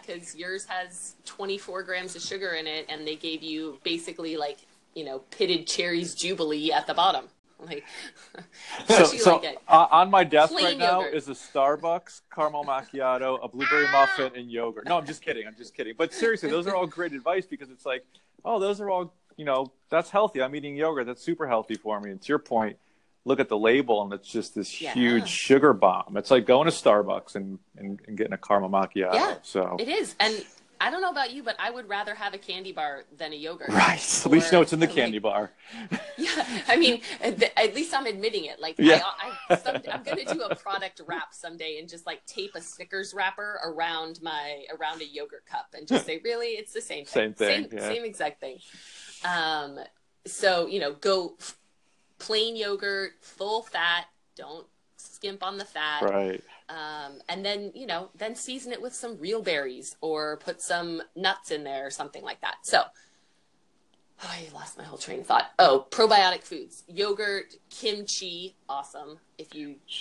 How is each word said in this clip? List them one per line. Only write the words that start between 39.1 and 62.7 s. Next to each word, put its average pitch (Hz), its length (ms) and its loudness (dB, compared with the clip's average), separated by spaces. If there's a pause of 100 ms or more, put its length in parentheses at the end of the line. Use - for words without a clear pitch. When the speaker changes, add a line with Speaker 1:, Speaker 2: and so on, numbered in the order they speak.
Speaker 1:
I, - 20 6
some, 262 200 -2 (140)
I'm 262 120 -8
gonna 285 220 -6
do 185 180 -4
a 196 120 -4
product 190 520 -8
wrap 160 260 -10
someday 165 460 -12
and 160 100 -16
just, 170 180 -18
like, - 200 -10
tape 196 280 -10
a 170 60 -12
Snickers 190 540 -12
wrapper 202 500 -6
around 165 580 -6
my, 147 420 -8 (140)
around 160 240 -6
a 147 40 -14
yogurt 147 400 -14
cup 123 280 -10
and - 120 -18
just 269 200 0
say, 160 180 -6
"Really? 233 240 -4
It's 220 240 -10
the 226 80 -10
same 151 240 -12
thing." - 180 -2
Speaker 2:
Same 107 120 -4
thing, 104 360 0
Speaker 1:
Same, 110 80 -10
Speaker 2:
yeah. 104 100 -4
Speaker 1:
same 233 160 -6
exact 170 360 -8
thing. 131 180 -14 (640)
Um, 156 540 -4 (480)
so, 180 400 2
you 185 140 -4
know, 147 120 -2
go 185 480 0
f-, - 160 -16 (600)
plain 220 380 -2
yogurt, 202 640 -4
full 220 420 -6
fat, 170 440 -2 (300)
don't 147 300 -16 (300)
skimp - 460 -12
on 196 160 -6
the 196 60 -10
fat. 151 380 -4
Speaker 2:
Right. 98 400 -2 (260)
Speaker 1:
Um, 151 600 -12
and 190 160 -8
then, 202 300 -6
you 254 120 -16
know, 185 300 -6
then 226 180 -8
season 254 380 -12
it 214 100 -10
with 247 120 -10
some 233 240 -12
real 202 240 -6
berries 135 580 -4
or 151 380 -4
put - 220 -10
some 170 400 -4 (140)
nuts 190 380 -2
in 147 100 -4
there 139 240 -8
or 135 40 -10
something 143 340 -12
like 113 160 -12
that. - 240 -6
So, - 180 4